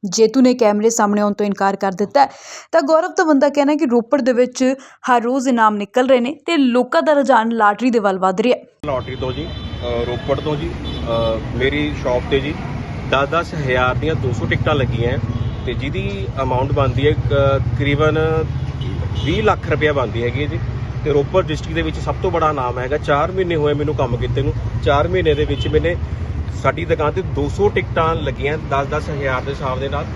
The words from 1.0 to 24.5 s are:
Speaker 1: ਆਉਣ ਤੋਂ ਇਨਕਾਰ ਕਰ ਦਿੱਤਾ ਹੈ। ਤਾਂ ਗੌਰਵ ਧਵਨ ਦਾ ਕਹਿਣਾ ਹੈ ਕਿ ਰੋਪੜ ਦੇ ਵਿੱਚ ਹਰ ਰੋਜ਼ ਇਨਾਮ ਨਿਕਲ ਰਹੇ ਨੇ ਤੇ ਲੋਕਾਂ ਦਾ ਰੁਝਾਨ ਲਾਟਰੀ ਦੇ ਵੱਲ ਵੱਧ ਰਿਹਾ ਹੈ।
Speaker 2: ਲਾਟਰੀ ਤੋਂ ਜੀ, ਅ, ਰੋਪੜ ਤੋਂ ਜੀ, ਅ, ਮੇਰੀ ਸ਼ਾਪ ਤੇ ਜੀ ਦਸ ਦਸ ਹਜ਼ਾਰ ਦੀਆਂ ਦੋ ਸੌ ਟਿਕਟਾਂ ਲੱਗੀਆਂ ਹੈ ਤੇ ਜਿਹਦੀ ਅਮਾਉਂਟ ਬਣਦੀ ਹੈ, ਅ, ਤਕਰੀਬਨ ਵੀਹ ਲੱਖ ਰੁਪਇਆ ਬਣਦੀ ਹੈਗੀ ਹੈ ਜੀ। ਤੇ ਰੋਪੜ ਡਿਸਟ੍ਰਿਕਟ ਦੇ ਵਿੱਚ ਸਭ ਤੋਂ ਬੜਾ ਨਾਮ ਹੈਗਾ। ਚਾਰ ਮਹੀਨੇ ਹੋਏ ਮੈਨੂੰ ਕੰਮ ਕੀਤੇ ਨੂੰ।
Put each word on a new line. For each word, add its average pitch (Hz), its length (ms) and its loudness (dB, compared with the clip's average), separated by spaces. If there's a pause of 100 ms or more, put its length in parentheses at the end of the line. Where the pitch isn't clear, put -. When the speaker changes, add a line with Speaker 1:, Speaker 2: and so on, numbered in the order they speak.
Speaker 1:
ਆਉਣ 208 120 2
ਤੋਂ 208 140 -2
ਇਨਕਾਰ 196 300 0
ਕਰ 196 160 -2
ਦਿੱਤਾ 202 280 0
ਹੈ। - 100 4 (420)
ਤਾਂ 330 100 4
ਗੌਰਵ 320 340 2
ਧਵਨ 311 220 4
ਦਾ 285 100 4
ਕਹਿਣਾ 277 240 2
ਹੈ 311 40 2
ਕਿ 311 100 0
ਰੋਪੜ 240 340 2
ਦੇ 226 120 2
ਵਿੱਚ 254 420 2 (360)
ਹਰ 240 120 4
ਰੋਜ਼ 254 260 0
ਇਨਾਮ 226 260 4
ਨਿਕਲ 208 340 0
ਰਹੇ 254 120 6
ਨੇ 254 140 -2 (120)
ਤੇ 339 100 0
ਲੋਕਾਂ 254 460 2
ਦਾ 302 100 2
ਰੁਝਾਨ 240 380 4
ਲਾਟਰੀ 220 400 2
ਦੇ 233 80 2
ਵੱਲ 190 200 0
ਵੱਧ 185 220 0
ਰਿਹਾ 165 180 2
ਹੈ। - 60 -16 (220)
Speaker 2:
ਲਾਟਰੀ 127 300 -4
ਤੋਂ 131 160 -4
ਜੀ, 117 140 -6
ਅ, 120 600 -6
ਰੋਪੜ 131 340 -2
ਤੋਂ 151 160 -2
ਜੀ, 160 140 -4
ਅ, 113 840 -4
ਮੇਰੀ 143 460 0
ਸ਼ਾਪ 123 280 0
ਤੇ 139 100 4
ਜੀ 127 140 -4 (560)
ਦਸ 139 180 2
ਦਸ 165 260 -2
ਹਜ਼ਾਰ 127 400 0
ਦੀਆਂ 147 200 -2
ਦੋ - 180 -2
ਸੌ - 140 -2
ਟਿਕਟਾਂ 165 280 0
ਲੱਗੀਆਂ 123 360 0
ਹੈ 139 80 -2 (480)
ਤੇ 120 80 -4
ਜਿਹਦੀ 190 520 -4 (160)
ਅਮਾਉਂਟ 131 300 0
ਬਣਦੀ 139 340 2
ਹੈ, 156 60 6
ਅ, 139 460 2
ਤਕਰੀਬਨ 156 840 2 (800)
ਵੀਹ 185 180 0
ਲੱਖ 180 280 2
ਰੁਪਇਆ 151 220 2
ਬਣਦੀ 117 300 -2
ਹੈਗੀ 123 200 -2
ਹੈ 147 60 -2
ਜੀ। 156 100 -4 (460)
ਤੇ 151 80 0
ਰੋਪੜ 143 320 2
ਡਿਸਟ੍ਰਿਕਟ 156 300 -6
ਦੇ 165 80 -2
ਵਿੱਚ 160 140 -4
ਸਭ 147 260 -4
ਤੋਂ 190 80 0
ਬੜਾ 160 220 0
ਨਾਮ 123 260 -4
ਹੈਗਾ। 127 200 -2
ਚਾਰ 151 340 0
ਮਹੀਨੇ 175 240 0
ਹੋਏ 147 180 2
ਮੈਨੂੰ 147 200 -2
ਕੰਮ 127 220 -2
ਕੀਤੇ 123 260 -2
ਨੂੰ। 120 100 0 (320)